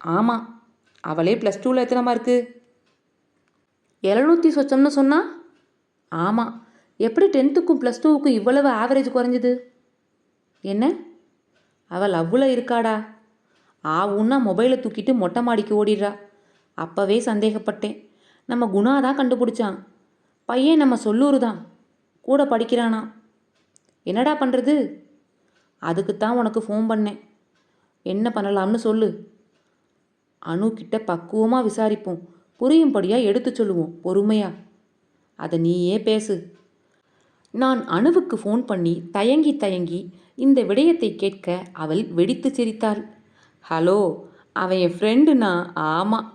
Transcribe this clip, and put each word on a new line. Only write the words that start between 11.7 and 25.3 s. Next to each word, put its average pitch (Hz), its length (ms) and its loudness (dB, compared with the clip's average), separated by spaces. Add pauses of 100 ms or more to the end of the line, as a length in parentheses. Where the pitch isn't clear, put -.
அவள் 190 260 -2
அவ்வளோ 175 340 0
இருக்காடா?" 233 720 -2 (680)
ஆவுன்னா 202 520 0 (100)
மொபைலை 226 300 2
தூக்கிட்டு 254 380 -2
மொட்டை 214 280 -2
மாடிக்கு 214 420 0
ஓடிடுறா. 208 340 -2 (560)
அப்பவே 190 460 -2
சந்தேகப்பட்டேன். 214 880 -4 (360)
நம்ம 240 220 -2
குணா 214 340 2
தான் 269 180 0
கண்டுபிடிச்சான். 226 600 -2 (680)
பையன் 269 340 4
நம்ம 262 260 4
சொல்லூர் 262 340 2
தான், 220 280 -4 (540)
கூட 285 240 2
படிக்கிறானா. 226 680 -2 (920)
"என்னடா 262 380 0
பண்றது?" 262 600 0 (800)